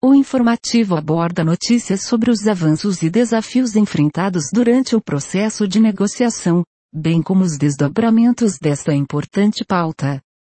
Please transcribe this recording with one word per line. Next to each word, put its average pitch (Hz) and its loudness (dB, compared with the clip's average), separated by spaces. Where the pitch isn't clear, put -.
O 262 6
informativo 233 0
aborda 165 -2
notícias 190 -2
sobre 233 0
os 208 0
avanços 175 0
e 160 0
desafios 226 0
enfrentados 180 0
durante 240 2
o 220 2
processo 208 -4
de 190 0
negociação, 202 0
bem 160 0
como 190 0
os 165 -2
desdobramentos 220 2
desta 151 -2
importante 147 -2
pauta. 156 -4